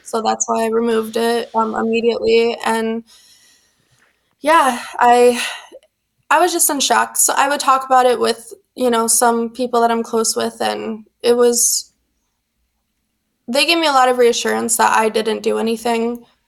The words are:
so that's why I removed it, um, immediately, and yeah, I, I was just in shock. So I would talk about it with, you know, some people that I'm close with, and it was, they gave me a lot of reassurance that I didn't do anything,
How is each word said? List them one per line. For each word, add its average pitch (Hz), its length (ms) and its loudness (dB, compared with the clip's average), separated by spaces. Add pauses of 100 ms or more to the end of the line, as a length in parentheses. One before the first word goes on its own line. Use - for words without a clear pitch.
so 226 160 -4
that's 220 260 -2
why 226 160 -2
I 226 60 -2
removed 220 480 -2
it, 233 360 -2
um, 220 220 -2
immediately, 226 800 0 (100)
and 226 380 -4 (1400)
yeah, 277 400 2 (200)
I, 247 440 6 (840)
I 294 100 4
was 349 140 2
just 339 160 0
in 294 100 -4
shock. 226 380 0
So - 180 0
I 277 140 0
would 285 100 -2
talk 262 260 0
about 254 200 4
it 247 140 2
with, 226 340 -4 (220)
you 247 160 0
know, 226 160 0
some 233 420 2
people 240 320 -2
that 233 100 2
I'm 226 120 -2
close 226 320 -4
with, 226 260 -6
and 214 460 -6 (160)
it 240 120 2
was, 240 560 0 (1600)
they 285 180 0
gave 339 140 0
me 320 80 0
a 285 40 2
lot 254 180 4
of 247 100 0
reassurance 233 580 0
that 214 200 2
I 220 120 0
didn't 214 320 -4
do 214 160 -2
anything, 233 680 -4 (220)